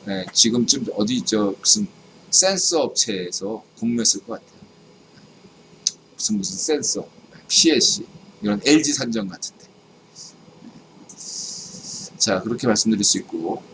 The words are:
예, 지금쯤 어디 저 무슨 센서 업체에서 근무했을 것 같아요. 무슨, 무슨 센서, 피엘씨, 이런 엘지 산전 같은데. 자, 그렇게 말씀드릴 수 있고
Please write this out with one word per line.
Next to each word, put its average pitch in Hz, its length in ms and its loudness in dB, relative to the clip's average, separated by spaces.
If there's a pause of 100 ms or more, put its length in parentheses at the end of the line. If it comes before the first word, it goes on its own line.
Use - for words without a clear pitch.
예, 92 240 -4
지금쯤 117 540 2 (100)
어디 107 260 0
저 101 380 0
무슨 104 260 2 (460)
센서 185 500 2
업체에서 98 800 -4 (160)
근무했을 113 460 0
것 113 160 -10
같아요. - 200 -20 (1600)
무슨, 107 220 -2
무슨 - 180 -6
센서, - 500 -4 (400)
피엘씨, - 600 4 (340)
이런 104 240 0
엘지 151 300 4
산전 113 340 -4
같은데. - 380 -14 (2500)
자, 95 240 2
그렇게 120 260 -2
말씀드릴 104 380 4
수 - 140 4
있고 82 440 -6 (120)